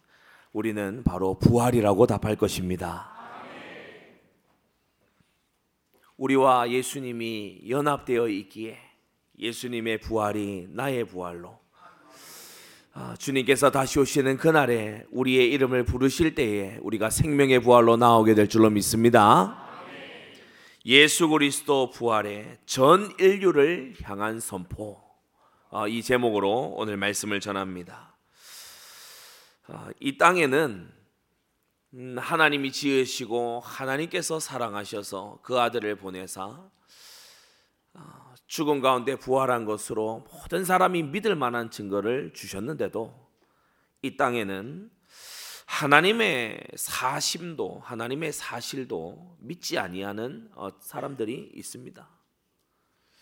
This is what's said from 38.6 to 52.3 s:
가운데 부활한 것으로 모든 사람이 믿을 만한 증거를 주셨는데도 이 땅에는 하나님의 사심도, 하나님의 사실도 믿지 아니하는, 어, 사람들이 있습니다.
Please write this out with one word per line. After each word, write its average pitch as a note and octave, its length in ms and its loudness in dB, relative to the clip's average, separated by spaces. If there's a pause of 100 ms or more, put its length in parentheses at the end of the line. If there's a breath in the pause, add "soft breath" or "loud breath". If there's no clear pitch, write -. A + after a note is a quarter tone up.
가운데 B2+ 340 2
부활한 B2+ 500 0
것으로 A2 640 -6
모든 - 320 -6
사람이 F#3 400 2
믿을 F#3+ 320 -2
만한 A#2+ 360 -4
증거를 G#2+ 640 -4
주셨는데도 A2 960 -8 (720)
이 C3+ 120 -8
땅에는 A#2+ 760 -4 (760 loud breath)
하나님의 D3+ 960 0 (140)
사심도, C#3 1080 -6
하나님의 B2 480 -8
사실도 A#2 1080 -12
믿지 E3 400 -10
아니하는, G#2+ 760 -10
어, F#2+ 140 -12 (120)
사람들이 C3+ 720 -10
있습니다. - 520 -18 (1160 loud breath)